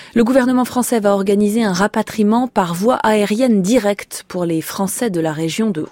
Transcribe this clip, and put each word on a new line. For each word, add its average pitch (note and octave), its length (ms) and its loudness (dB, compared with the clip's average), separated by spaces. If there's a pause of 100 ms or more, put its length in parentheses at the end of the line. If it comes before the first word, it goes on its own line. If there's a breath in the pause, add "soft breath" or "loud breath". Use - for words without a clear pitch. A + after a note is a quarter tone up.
(120)
Le A3+ 120 4
gouvernement B3+ 400 2
français A#3+ 340 -2
va G3+ 140 2
organiser G3+ 500 2
un G3 100 0
rapatriement G#3+ 760 0
par F3 260 -2
voie G#3 220 0
aérienne G#3+ 680 2
directe G#3 640 -2
pour F3+ 180 -6
les E3 160 -2
Français G3 480 -4
de E3+ 120 -2
la D#3+ 120 -2
région E3 380 -2
de D#3 220 -4